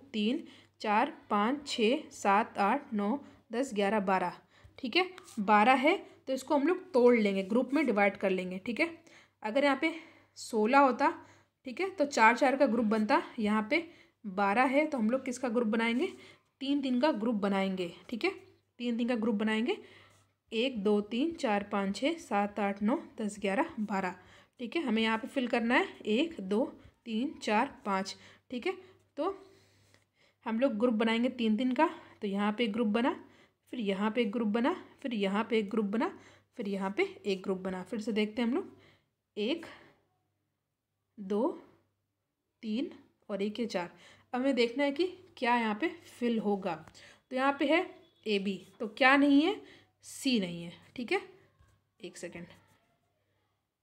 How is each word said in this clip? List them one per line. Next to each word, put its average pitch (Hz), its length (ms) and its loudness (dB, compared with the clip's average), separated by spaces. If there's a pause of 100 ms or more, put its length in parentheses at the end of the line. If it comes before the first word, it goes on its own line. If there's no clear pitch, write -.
(120)
तीन, 220 300 -2 (380)
चार, 233 320 2 (180)
पाँच, 226 380 0
छः, 220 340 2 (100)
सात, 208 480 0
आठ, 233 340 0
नौ, 208 240 0 (340)
दस, 247 220 -4
ग्यारह, 202 280 2
बारह, 185 340 0 (420)
ठीक 247 180 -6
है। 370 120 2 (320)
बारह 214 380 6
है 311 180 4 (300)
तो 269 60 -4
इसको 262 220 -2
हम 277 120 4
लोग 359 260 -2
तोड़ 247 240 6
लेंगे, 196 280 2
ग्रुप 247 280 0
में 302 140 2
डिवाइड 202 300 2
कर 196 140 -2
लेंगे, 185 300 -4
ठीक 233 200 -6
है। 330 80 2 (540)
अगर 226 220 0
यहाँ 277 160 2
पे 320 120 0 (460)
सोलह 233 420 2
होता, 240 320 4 (540)
ठीक 254 140 -10
है, 392 100 -2
तो 302 160 0
चार 240 300 6
चार 269 200 4
का 285 100 4
ग्रुप 233 200 0
बनता, 220 360 2 (180)
यहाँ 214 300 0
पे 320 140 2 (400)
बारह 202 420 2
है 277 200 4
तो 285 120 -4
हम 220 120 2
लोग 262 140 0
किसका 247 260 -6
ग्रुप 226 180 2
बनाएंगे, 233 380 0 (540)
तीन 277 220 0
तीन 254 180 0
का 302 120 4
ग्रुप 226 240 -2
बनाएंगे, 190 560 -2 (160)
ठीक 226 160 -4
है, 370 60 2 (500)
तीन 240 180 -2
तीन 240 100 -2
का 254 80 0
ग्रुप 220 200 -2
बनाएंगे। 220 400 0 (760)
एक, 233 320 -2
दो, 208 180 4
तीन, 254 320 -2
चार, 208 280 0 (100)
पाँच, 196 240 -2
छः, 320 220 -2
सात, 202 420 -2
आठ, 202 220 -2
नौ, 240 160 2 (200)
दस, 208 220 -6
ग्यारह, 208 400 -2
बारह। 190 340 -2 (460)
ठीक 247 160 -8
है, 339 60 0
हमें 220 200 0
यहाँ 220 160 0
पे 220 100 -8
फिल 247 200 -2
करना 233 260 0
है 359 120 4 (220)
एक, 254 340 0
दो, 208 220 0 (400)
तीन, 233 280 -4 (100)
चार, 240 320 0 (100)
पाँच। 196 320 -4 (340)
ठीक 247 160 -8
है, 370 60 0 (440)
तो 359 180 -4 (1120)
हम 220 140 -2
लोग 262 180 4
ग्रुप 247 160 2
बनाएंगे 226 360 2
तीन 220 260 0
तीन 254 160 0
का। 302 160 4 (340)
तो 220 40 -6
यहाँ 202 260 0
पे 240 120 0
एक 208 80 0
ग्रुप 220 160 0
बना, 233 260 0 (580)
फिर 247 80 -8
यहाँ 196 300 -2
पे 240 120 0
एक 208 100 -2
ग्रुप 233 160 -2
बना, 233 260 0 (280)
फिर 247 120 -6
यहाँ 202 360 0
पे 226 80 2
एक 202 120 -2
ग्रुप 226 160 0
बना, 220 240 -2 (480)
फिर 208 100 -8
यहाँ 196 280 -4
पे 370 120 0 (180)
एक 190 160 -2
ग्रुप 190 160 -2
बना। 185 240 -8
फिर 220 180 -8
से 233 120 -6
देखते 214 300 -2
हैं 233 60 0
हम 247 60 0
लोग, 381 160 -4 (680)
एक, 240 300 -4 (1500)
दो, 208 300 0 (1120)
तीन 233 280 -4 (400)
और 196 120 -4
एक, 214 180 -4
ये 233 60 -2
चार। 180 240 -4 (420)
अब 247 80 -2
हमें 269 140 2
देखना 240 300 0
है 285 80 0
कि 339 140 0 (300)
क्या 240 200 2
यहाँ 220 180 0
पे 311 140 -2 (220)
फिल 233 280 -2
होगा। 190 360 -2 (560)
तो 254 60 -8
यहाँ 277 220 0
पे 302 80 2
है 339 200 2 (400)
एबी, 202 300 0 (240)
तो 240 80 -4
क्या 262 280 4
नहीं 285 260 6
है, 392 180 0 (440)
सी 254 360 -2
नहीं 175 220 -6
है, 170 100 -12 (240)
ठीक 247 160 -6
है। 381 80 0 (800)
एक 175 180 -14
सेकेंड, 175 280 -12 (1400)